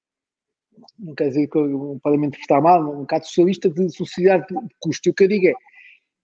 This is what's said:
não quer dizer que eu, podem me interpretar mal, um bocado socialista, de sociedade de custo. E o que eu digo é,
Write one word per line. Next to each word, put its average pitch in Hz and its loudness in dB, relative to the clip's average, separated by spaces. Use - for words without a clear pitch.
não 160 -16
quer 147 -2
dizer 143 0
que 151 -2
eu, 143 -4
podem 147 2
me 147 -2
interpretar 143 0
mal, 170 6
um 147 -8
bocado 151 -4
socialista, 185 0
de 175 -2
sociedade 180 0
de 180 -10
custo. 165 -2
E - 0
o - -4
que - 4
eu 196 4
digo 185 2
é, 139 4